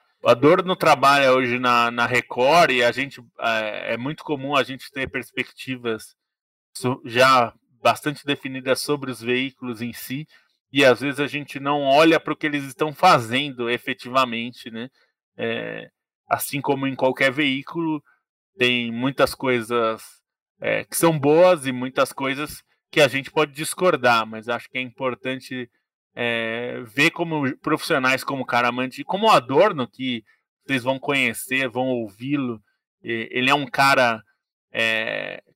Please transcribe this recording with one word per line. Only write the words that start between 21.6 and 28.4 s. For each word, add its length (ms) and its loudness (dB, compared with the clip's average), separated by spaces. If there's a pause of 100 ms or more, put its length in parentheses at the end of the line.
e 60 -2
muitas 380 -2
coisas 520 -8 (280)
que 120 4
a 60 6
gente 220 -6
pode 220 0
discordar, 760 2
mas 220 -10
acho 220 -4
que 80 -8
é 20 -4
importante, 880 -8 (480)
é, 680 -4
ver 240 2
como 480 -2
profissionais 680 0
como 180 -6